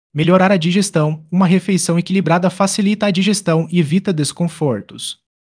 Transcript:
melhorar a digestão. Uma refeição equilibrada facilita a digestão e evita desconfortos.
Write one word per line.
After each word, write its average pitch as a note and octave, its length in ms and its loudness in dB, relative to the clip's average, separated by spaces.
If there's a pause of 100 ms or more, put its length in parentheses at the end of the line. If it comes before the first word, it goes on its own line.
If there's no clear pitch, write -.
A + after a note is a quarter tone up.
(140)
melhorar F#3 400 2
a G3 40 2
digestão. D#3+ 720 0
Uma F#3 160 2
refeição F3 540 0
equilibrada F3+ 500 0
facilita G3+ 580 0
a G3+ 40 2
digestão F3 580 0
e F3+ 100 0
evita F3 340 0
desconfortos. C#3+ 1080 -4 (220)